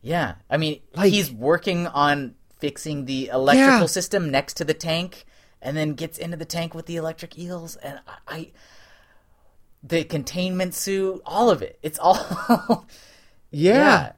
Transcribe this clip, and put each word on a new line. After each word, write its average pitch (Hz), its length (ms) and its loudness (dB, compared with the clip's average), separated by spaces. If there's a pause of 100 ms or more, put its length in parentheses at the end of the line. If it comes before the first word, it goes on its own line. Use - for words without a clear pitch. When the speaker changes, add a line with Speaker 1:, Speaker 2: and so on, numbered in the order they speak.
Speaker 1:
Yeah. 135 320 -2 (160)
I 143 60 0
mean, 156 240 -2 (160)
Speaker 2:
Like 190 160 6
Speaker 1:
he's 196 180 0
working 170 560 0
on 143 480 0 (240)
fixing 147 460 -6
the 131 240 -6
electrical 214 540 6
Speaker 2:
Yeah. 165 40 4
Speaker 1:
system 175 460 -2
next 135 220 -2
to 165 100 -6
the 156 100 0
tank 165 520 -6 (360)
and 139 140 -6
then 151 180 -2
gets 160 240 -10
into 170 180 -8
the 160 80 -10
tank 165 300 -8
with 160 120 -14
the 170 100 -8
electric 160 420 -8
eels. 170 380 -12
And 139 240 -14 (260)
I, - 100 -12
I 160 140 -14 (1300)
the 156 220 -2
containment 180 680 -4
suit, 196 500 -4
all 220 260 2
of 147 120 2
it. - 200 -14
It's 156 160 -8
all - 880 2 (260)
<laughs> - 380 -20
Speaker 2:
Yeah. 160 240 4
Speaker 1:
Yeah. 247 440 4